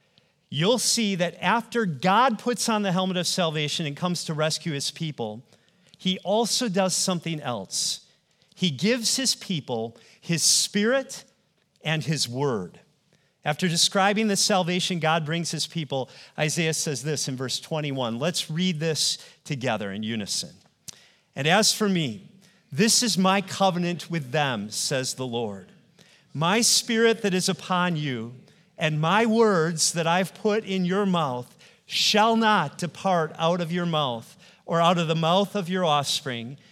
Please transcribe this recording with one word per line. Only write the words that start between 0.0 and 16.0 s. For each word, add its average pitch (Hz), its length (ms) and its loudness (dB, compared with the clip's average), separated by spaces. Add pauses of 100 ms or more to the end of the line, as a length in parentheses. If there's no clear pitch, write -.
you'll 190 260 2
see 208 360 0
that 170 240 -2
after 226 460 0
God 196 520 2
puts - 300 -2
on 214 140 2
the 196 100 0
helmet 185 240 0
of 180 100 -2
salvation 156 600 -2
and 143 100 -4
comes 175 300 -4
to 160 80 -6
rescue 156 400 -2
his 143 180 -4
people, 120 500 -6 (560)
he 185 280 -2
also 220 420 0
does 190 260 0
something 165 460 -2
else. - 640 -6 (520)
He 185 160 0
gives 214 460 0
his 262 180 0
people 120 640 -6 (220)
his 165 240 -2
spirit 254 800 0 (600)
and 156 180 -2
his 139 240 -2
word. 120 540 -4 (640)
After 151 240 0
describing 202 580 2
the 196 80 2
salvation 180 640 0
God 156 260 2
brings 165 260 -4
his 156 160 -6
people, 139 420 -4 (280)